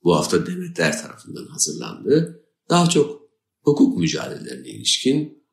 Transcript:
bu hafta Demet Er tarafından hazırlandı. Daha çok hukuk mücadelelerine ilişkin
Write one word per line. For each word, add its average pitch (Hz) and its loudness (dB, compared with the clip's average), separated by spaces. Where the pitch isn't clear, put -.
bu 87 4
hafta - 0
Demet 90 -8
Er 76 0
tarafından - -16
hazırlandı. - -2
Daha 170 4
çok - 0
hukuk - 4
mücadelelerine - -6
ilişkin - -2